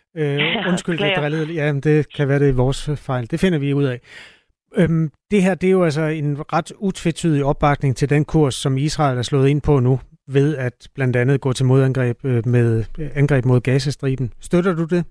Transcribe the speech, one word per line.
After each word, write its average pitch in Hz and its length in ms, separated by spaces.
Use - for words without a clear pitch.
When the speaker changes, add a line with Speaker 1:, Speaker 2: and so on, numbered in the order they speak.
Speaker 1:
Øh, 156 60
Speaker 2:
<laughs> 143 120
Ja, 170 340
Speaker 1:
undskyld, 175 280
det 202 60
Speaker 2:
beklager. 190 180
Speaker 1:
drillede. 156 320
Ja, 151 200
men 139 80
det 151 320
kan 143 140
være, 139 120
det 143 100
er 131 40
vores 131 420
fejl. 123 360
Det 165 80
finder 180 200
vi 139 140
ud 143 100
af. 127 160
Øhm, 160 360
det 202 120
her, 185 120
det 185 120
er 190 40
jo 185 120
altså 156 180
en 151 360
ret - 240
utvetydig 165 680
opbakning 143 500
til 135 140
den 147 160
kurs, 147 300
som 135 220
Israel 143 400
er 123 40
slået 135 280
ind 147 120
på 147 180
nu, 123 200
ved 139 300
at 127 380
blandt 127 200
andet 131 260
gå 127 120
til 131 120
modangreb, 127 600
øh, 120 220
med, 117 380
øh, 147 160
angreb 139 300
mod 123 160
Gazastriben. 131 760
Støtter 175 360
du 165 100
det? 170 260